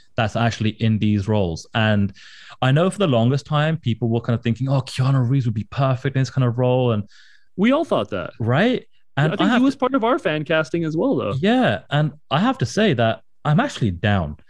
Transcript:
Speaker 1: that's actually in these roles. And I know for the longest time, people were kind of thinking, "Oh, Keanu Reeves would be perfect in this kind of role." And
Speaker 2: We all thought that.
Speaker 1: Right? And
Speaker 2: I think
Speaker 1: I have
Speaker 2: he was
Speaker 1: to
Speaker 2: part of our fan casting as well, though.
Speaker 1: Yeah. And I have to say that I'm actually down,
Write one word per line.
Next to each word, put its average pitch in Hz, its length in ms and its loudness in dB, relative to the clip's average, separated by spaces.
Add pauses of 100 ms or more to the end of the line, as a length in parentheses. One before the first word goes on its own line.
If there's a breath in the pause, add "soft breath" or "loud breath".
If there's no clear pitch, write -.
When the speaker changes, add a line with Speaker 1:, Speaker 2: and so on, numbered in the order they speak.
(160 soft breath)
Speaker 1:
that's 113 200 -2
actually 110 340 0 (100)
in 110 200 2
these 104 260 0
roles. 98 480 -2
And 107 380 2 (500 loud breath)
I 127 80 4
know 165 180 2
for 185 100 -4
the 196 100 0
longest 123 380 0
time, 151 300 -2
people 117 340 -4
were 117 100 -2
kind 117 180 -2
of - 60 -14
thinking, 120 240 -2
"Oh, 135 120 0
Keanu 127 480 0
Reeves 135 180 0
would 113 80 -2
be 104 160 -6
perfect 135 460 -2
in 131 40 2
this 127 100 -2
kind 131 160 0
of 117 100 -2
role." 127 360 2
And 104 160 -2 (480 soft breath)
Speaker 2:
We 226 160 2
all 311 120 0
thought 120 260 -2
that. 90 280 -6
Speaker 1:
Right? 151 480 0 (300)
And 156 180 2
Speaker 2:
I - 20 -4
think 202 120 2
Speaker 1:
I 233 40 2
have 240 80 2
Speaker 2:
he 254 40 4
was 277 100 2
Speaker 1:
to - 60 -20
Speaker 2:
part 254 140 0
of 226 100 0
our 262 140 2
fan 151 260 -2
casting 160 400 0
as 156 120 -2
well, 220 200 0
though. 104 220 -2
Speaker 1:
Yeah. 196 420 2 (100)
And 147 220 0 (180)
I 143 100 2
have 254 180 0
to 120 80 -2
say 196 280 0
that 113 280 0 (220)
I'm 151 160 2
actually 185 300 -2
down, 87 460 0 (140 soft breath)